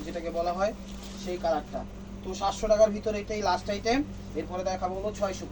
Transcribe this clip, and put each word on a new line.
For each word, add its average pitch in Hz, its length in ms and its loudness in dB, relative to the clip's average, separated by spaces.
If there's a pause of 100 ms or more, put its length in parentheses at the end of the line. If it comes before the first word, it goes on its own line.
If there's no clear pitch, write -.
যেটাকে 165 300 -4
বলা 175 200 2
হয়, 214 160 2 (500)
সেই 175 200 -2
কালারটা। - 380 0 (420)
তো 190 60 -6 (120)
সাতশো 196 300 0
টাকার 214 240 10
ভিতরে 214 280 -2
এটাই 214 260 -4
লাস্ট - 240 2
আইটেম। 226 260 2 (400)
এরপরে 180 300 -4
দেখাবো 185 280 0
হলো 208 120 -2 (100)
ছয়শো 190 320 -2